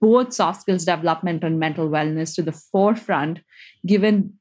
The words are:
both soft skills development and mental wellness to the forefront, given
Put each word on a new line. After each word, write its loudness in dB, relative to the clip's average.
both 4
soft -2
skills -2
development -2
and 0
mental -2
wellness -2
to -4
the -4
forefront, -2
given 2